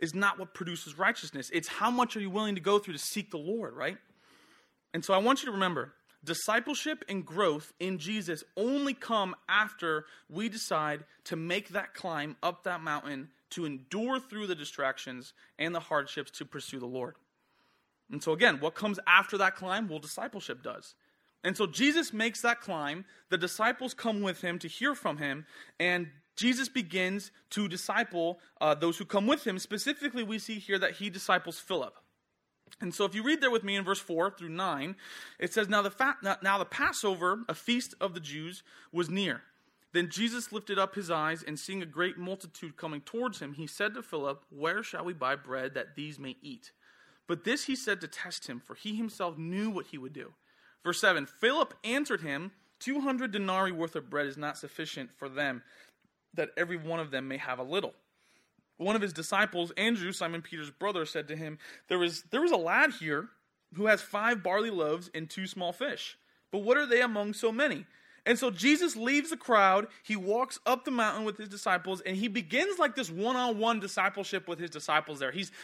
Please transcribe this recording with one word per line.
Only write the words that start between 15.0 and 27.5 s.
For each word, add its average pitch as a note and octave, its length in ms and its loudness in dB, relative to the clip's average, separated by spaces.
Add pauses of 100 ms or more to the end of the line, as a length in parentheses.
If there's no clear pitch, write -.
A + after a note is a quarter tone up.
and E3+ 160 -2
the E3+ 60 -4
hardships D3 520 -4
to - 120 -10
pursue C#3 360 -10
the A#2+ 60 -6
Lord. B2+ 280 -6 (960)
And C#3+ 100 -8
so D#3+ 120 2
again, E3+ 260 6
what D3+ 160 -2
comes G3+ 320 -2
after G3 320 8
that F#3+ 160 4
climb? F#3+ 340 -2
Well, D#3 120 -6
discipleship D3+ 600 -8
does. A2 340 -10 (500)
And F#3 120 0
so G#3 100 2
Jesus C#4 460 2
makes A3 300 -2
that A#3 180 4
climb. D#3+ 440 -4 (260)
The F3+ 80 4
disciples A3 560 0
come G#3+ 260 0
with F#3+ 220 -2
him F3 160 -2
to E3 100 -10
hear C4+ 280 0
from D3+ 220 -2
him, C#3+ 280 -4 (320)
and F3 320 2 (260)
Jesus B3 320 2
begins F#3 640 -2 (200)